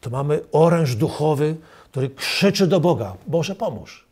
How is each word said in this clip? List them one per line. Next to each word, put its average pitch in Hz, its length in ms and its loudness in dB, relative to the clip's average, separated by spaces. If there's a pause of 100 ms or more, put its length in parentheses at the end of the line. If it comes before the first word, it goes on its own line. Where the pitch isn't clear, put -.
to - 100 -12
mamy 143 300 -2 (120)
oręż 160 420 4
duchowy, 151 640 0 (280)
który 135 260 -6
krzyczy 196 560 0
do 170 140 4
Boga: 110 360 0 (100)
„Boże, 170 280 -2
pomóż”. - 580 -10